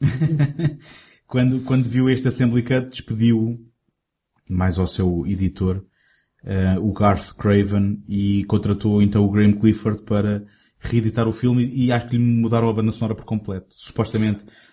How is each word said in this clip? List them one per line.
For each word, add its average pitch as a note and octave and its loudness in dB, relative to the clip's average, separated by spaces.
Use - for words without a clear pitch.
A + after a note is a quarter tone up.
<laughs> - -8
quando, B2+ 0
quando B2+ 0
viu B2+ 2
este B2+ 0
assembly A#2+ 0
cut, B2+ -2
despediu A2+ 0
mais F2+ 0
ao F#2 0
seu F2 -2
editor, F#2 -2
eh, F#2+ 0
o G#2+ 0
Garth G2+ 0
Craven, G2+ 0
e G2+ 0
contratou G#2 0
então G2+ 4
o G2+ 2
Graham G#2 4
Clifford G#2+ 2
para G#2 -2
reeditar A2+ -2
o A2 -2
filme B2 0
e, B2+ -2
e B2+ 2
acho A#2+ -2
que B2 -2
lhe A#2+ 2
mudaram A#2 2
a A2+ 0
banda A2 0
sonora A2 -4
por - -14
completo. G#2 -8
Supostamente G#2+ -4